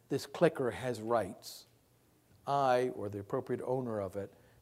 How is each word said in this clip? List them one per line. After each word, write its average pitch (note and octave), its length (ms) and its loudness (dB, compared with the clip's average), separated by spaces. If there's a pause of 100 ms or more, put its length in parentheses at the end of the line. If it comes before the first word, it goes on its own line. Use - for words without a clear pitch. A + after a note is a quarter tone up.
this C#3 160 -2
clicker C#3+ 460 2
has A2 300 -4
rights. A2 640 -2 (800)
I, B2+ 480 4
or G#2 140 -4
the G2+ 100 -6
appropriate B2 460 -4
owner B2 340 -2
of F#2+ 160 -4
it, G2 180 -6 (280)